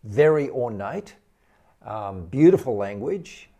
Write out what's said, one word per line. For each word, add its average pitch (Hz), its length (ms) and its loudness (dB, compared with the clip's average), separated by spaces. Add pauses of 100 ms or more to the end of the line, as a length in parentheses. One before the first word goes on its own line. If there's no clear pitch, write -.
very 147 460 2
ornate, 120 640 -8 (680)
um, 101 420 -10
beautiful 139 500 4
language 101 840 -8